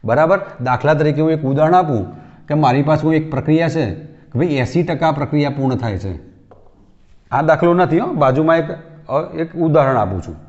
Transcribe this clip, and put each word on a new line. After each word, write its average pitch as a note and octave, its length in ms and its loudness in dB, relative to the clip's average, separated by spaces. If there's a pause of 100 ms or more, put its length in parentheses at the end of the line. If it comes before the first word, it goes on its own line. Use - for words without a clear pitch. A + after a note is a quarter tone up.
બરાબર? D#3 340 2 (220)
દાખલા B2+ 320 0
તરીકે D3+ 280 0
હું D#3 100 2
એક D#3 140 -2
ઉદાહરણ D3+ 280 2
આપું D3+ 320 2 (420)
કે C#3+ 60 -2
મારી C#3+ 300 2
પાસે D3+ 180 2
કોઈ D#3+ 140 2
એક D#3 160 -2
પ્રક્રિયા D#3 380 0
છે D#3 160 -2 (460)
કે A#2 80 -2
ભાઈ F3 80 2
એંસી C#3+ 360 0
ટકા D#3+ 280 -2
પ્રક્રિયા D3 380 -2
પૂર્ણ C3+ 280 -2
થાય A2 200 -4
છે. F#2+ 220 -8 (1120)
આ C3 100 0
દાખલો D#3+ 320 4
નથી F3 260 2
હો, C#4 140 -4
બાજુમાં D3+ 440 2
એક, D#3+ 140 -4 (380)
અ, C#3 100 -2 (180)
એક E3 180 -6
ઉદાહરણ D3 420 2
આપું F#2+ 240 -2
છું. E2 140 -14 (140)